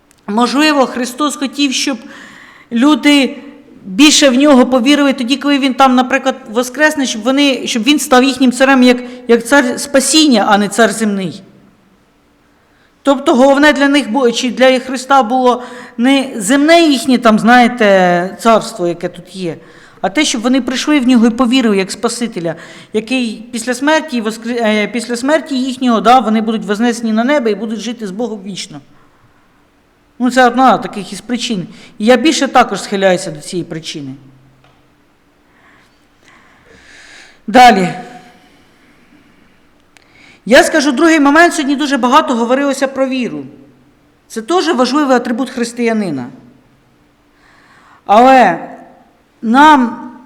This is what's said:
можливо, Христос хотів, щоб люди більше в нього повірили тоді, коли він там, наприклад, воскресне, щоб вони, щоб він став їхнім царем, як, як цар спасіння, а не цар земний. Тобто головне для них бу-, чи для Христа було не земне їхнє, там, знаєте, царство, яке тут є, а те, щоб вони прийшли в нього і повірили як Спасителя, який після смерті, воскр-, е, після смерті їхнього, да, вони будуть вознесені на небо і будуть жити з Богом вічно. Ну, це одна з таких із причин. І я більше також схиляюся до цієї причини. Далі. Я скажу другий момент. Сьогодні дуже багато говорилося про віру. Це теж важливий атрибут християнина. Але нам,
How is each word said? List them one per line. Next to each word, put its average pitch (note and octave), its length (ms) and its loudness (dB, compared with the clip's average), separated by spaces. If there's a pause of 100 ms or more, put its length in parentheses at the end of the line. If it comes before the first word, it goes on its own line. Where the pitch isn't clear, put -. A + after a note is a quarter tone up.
(280)
можливо, B3+ 580 0
Христос B3+ 500 -6
хотів, C4+ 380 -4
щоб C4 240 -4 (720)
люди C#4+ 680 2 (460)
більше C4+ 460 4
в B3 60 2
нього C4+ 300 4
повірили C4+ 480 2
тоді, C4 240 -4
коли C#4 220 -2
він C4 140 -2
там, C4 220 2
наприклад, B3+ 400 -2 (140)
воскресне, C4 560 -2
щоб A3 160 -8
вони, C4 460 0
щоб A3 160 -4
він D4 160 2
став B3+ 240 2
їхнім C4 280 0
царем, C4 320 2
як, B3 140 4 (300)
як A#3 200 2
цар B3 320 0
спасіння, C4+ 720 2
а G3+ 80 4
не G3+ 100 0
цар G3+ 240 0
земний. G3 520 -6 (1600)
Тобто C#4 320 0
головне C#4 380 4
для C#4 140 0
них C#4 240 0
бу-, A#3+ 200 0
чи A#3 200 -4
для B3+ 280 2
Христа C4 440 0
було B3 400 0 (340)
не C4 380 0
земне C#4 460 2
їхнє, C4 360 2
там, A3 220 2
знаєте, G3+ 1000 2
царство, G#3 480 0
яке E3+ 220 -6
тут - 260 -18
є, E3+ 220 -8 (440)
а F#3+ 80 -4
те, C#4+ 160 0
щоб A#3+ 160 -4
вони B3 200 0
прийшли C4 380 -2
в A#3+ 80 0
нього A#3+ 180 4
і A#3+ 40 4
повірили A#3 480 0
як F#3+ 140 -4
Спасителя, F#3+ 640 -6 (380)
який A3 580 -6
після A#3+ 220 -6
смерті, C#4+ 480 -2
воскр-, A3+ 380 -8
е, G#3+ 280 -2
після A#3 280 -6
смерті C#4 440 -2
їхнього, B3 420 -2
да, A#3+ 180 4
вони A3 220 0
будуть G#3+ 240 -4
вознесені A3+ 480 -2
на A3 100 0
небо C4 260 0
і G#3 60 -2
будуть G#3+ 240 -8
жити A3 280 -10
з F#3 40 -10
Богом G#3+ 320 -8
вічно. E3 380 -16 (1400)
Ну, B3 120 0
це B3+ 160 4
одна A#3+ 300 2
з - 40 -8
таких G3 320 -12
із F3+ 80 -14
причин. A3+ 460 -6 (300)
І G#3 80 -6
я B3 120 4
більше C#4 300 0
також A3+ 340 0
схиляюся F#3 500 -2
до D3+ 80 -16
цієї F3 240 -10
причини. D#3+ 480 -12 (3250)
Далі. G#3 420 6 (2500)
Я C4+ 180 4
скажу D4 280 0
другий D#4+ 280 2
момент. D4 340 4
Сьогодні C#4+ 220 -2
дуже C#4 220 -2
багато C4 380 0
говорилося C4 520 -2
про C4+ 200 -4
віру. F#3+ 380 -8 (840)
Це - 140 -10
теж E4 320 -2
важливий B3+ 420 0
атрибут B3 340 -4
християнина. A3 760 -6 (1800)
Але A3+ 640 4 (720)
нам, B3 720 2 (140)